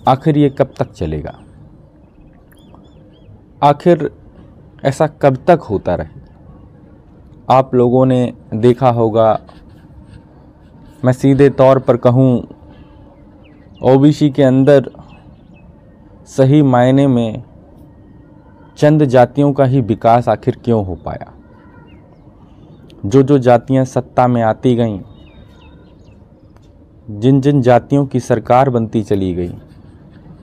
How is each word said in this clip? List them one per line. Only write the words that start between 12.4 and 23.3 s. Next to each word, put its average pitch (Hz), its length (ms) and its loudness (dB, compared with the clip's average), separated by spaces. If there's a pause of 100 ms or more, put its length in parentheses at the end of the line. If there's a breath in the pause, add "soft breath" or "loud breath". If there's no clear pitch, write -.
ओबीसी 143 460 2
के 139 120 -2
अंदर 135 480 2 (1400)
सही 135 360 2
मायने 131 420 2
में 120 360 -4 (1400)
चंद 151 280 2
जातियों 127 460 2
का 139 120 0
ही 131 180 0
विकास 113 460 0
आखिर 110 360 -4
क्यों 113 220 -2
हो 92 100 -10
पाया? - 360 -16 (1700)
जो 127 180 2
जो 139 160 2